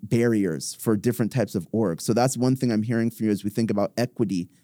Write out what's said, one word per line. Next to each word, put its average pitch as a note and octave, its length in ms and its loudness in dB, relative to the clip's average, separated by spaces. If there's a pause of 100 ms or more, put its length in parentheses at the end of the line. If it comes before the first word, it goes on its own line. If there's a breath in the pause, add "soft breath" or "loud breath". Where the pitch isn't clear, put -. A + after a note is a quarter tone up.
barriers G#2+ 720 0
for A2 240 0
different A#2 340 0
types A#2 240 -2
of F2+ 160 -6
orgs. G2+ 300 -2
So A#2 120 0
that's B2 220 2
one B2+ 220 2
thing B2 140 0
I'm G#2+ 120 2
hearing A2+ 260 0
from A2 180 -2
you G#2 40 4
as G2 120 -2
we G2+ 60 -2
think A2 220 0
about G2+ 260 0
equity G2+ 520 -2 (140)